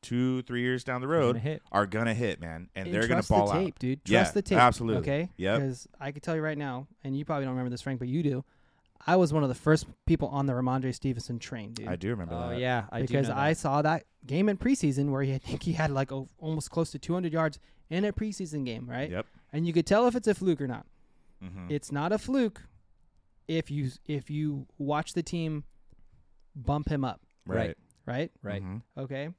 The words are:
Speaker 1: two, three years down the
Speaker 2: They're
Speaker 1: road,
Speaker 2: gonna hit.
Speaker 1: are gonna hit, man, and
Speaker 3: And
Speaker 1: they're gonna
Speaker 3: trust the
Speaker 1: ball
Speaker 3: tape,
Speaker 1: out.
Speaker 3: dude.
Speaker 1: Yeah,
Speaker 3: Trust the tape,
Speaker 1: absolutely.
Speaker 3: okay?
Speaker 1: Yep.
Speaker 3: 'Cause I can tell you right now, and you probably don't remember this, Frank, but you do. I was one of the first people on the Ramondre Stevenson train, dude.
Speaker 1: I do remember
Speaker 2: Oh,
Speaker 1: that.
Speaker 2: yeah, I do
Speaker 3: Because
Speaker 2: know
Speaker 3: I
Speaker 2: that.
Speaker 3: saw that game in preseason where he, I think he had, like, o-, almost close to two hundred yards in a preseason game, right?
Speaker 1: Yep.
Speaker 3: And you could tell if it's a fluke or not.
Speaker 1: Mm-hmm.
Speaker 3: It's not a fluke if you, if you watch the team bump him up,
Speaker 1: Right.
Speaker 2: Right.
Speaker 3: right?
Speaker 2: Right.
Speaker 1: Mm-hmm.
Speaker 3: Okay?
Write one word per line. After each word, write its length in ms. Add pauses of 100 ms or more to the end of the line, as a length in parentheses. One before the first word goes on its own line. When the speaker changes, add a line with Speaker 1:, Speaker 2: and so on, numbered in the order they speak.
Speaker 1:
two, 420
three 180
years 220
down 180
the 60
Speaker 2:
They're 100
Speaker 1:
road, 160
Speaker 2:
gonna 60
hit. 220 (100)
Speaker 1:
are 160
gonna 260
hit, 260
man, 360
and 120
Speaker 3:
And 60
Speaker 1:
they're 140
gonna 140
Speaker 3:
trust 80
the 40
Speaker 1:
ball 180
Speaker 3:
tape, 220
Speaker 1:
out. 60
Speaker 3:
dude. 260
Speaker 1:
Yeah, 140
Speaker 3:
Trust 160
the 80
tape, 160
Speaker 1:
absolutely. 420
Speaker 3:
okay? 360
Speaker 1:
Yep. 220
Speaker 3:
'Cause 280 (120)
I 120
can 100
tell 140
you 80
right 140
now, 300 (160)
and 140
you 80
probably 200
don't 80
remember 180
this, 100
Frank, 180
but 80
you 160
do. 220 (640)
I 80
was 180
one 80
of 80
the 60
first 320 (180)
people 240
on 160
the 80
Ramondre 400
Stevenson 460
train, 340
dude. 140
Speaker 1:
I 80
do 160
remember 240
Speaker 2:
Oh, 140
Speaker 1:
that. 100
Speaker 2:
yeah, 320
I 100
do 60
Speaker 3:
Because 220
Speaker 2:
know 60
Speaker 3:
I 160
Speaker 2:
that. 60
Speaker 3:
saw 240
that 240 (220)
game 200
in 100
preseason 520
where 140
he, 100
I 60
think 240
he 100
had, 180
like, 200
o-, 260
almost 340
close 200
to 80
two 140
hundred 200
yards 260 (300)
in 160
a 80
preseason 500
game, 240
right? 220
Speaker 1:
Yep. 160 (280)
Speaker 3:
And 140
you 60
could 140
tell 200
if 80
it's 120
a 80
fluke 260
or 60
not. 180 (580)
Speaker 1:
Mm-hmm. 260
Speaker 3:
It's 220
not 220
a 60
fluke 440 (840)
if 240
you, 180 (180)
if 220
you 380 (100)
watch 360
the 100
team 420 (920)
bump 340
him 140
up, 180 (240)
Speaker 1:
Right. 120
Speaker 2:
Right. 200 (280)
Speaker 3:
right? 260 (100)
Speaker 2:
Right. 220
Speaker 1:
Mm-hmm. 380
Speaker 3:
Okay? 380